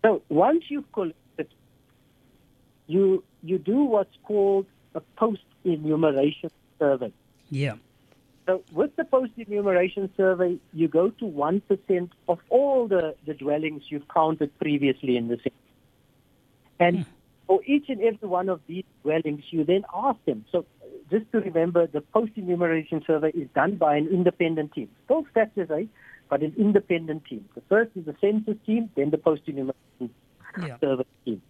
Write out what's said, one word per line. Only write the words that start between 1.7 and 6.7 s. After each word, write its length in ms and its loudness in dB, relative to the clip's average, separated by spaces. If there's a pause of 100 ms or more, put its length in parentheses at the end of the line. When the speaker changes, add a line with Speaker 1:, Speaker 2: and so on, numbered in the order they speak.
Speaker 1:
you, 380 2 (180)
you 160 -2
do 260 0
what's 400 0
called 420 2 (280)
a 60 -8
post-enumeration 1500 -2 (280)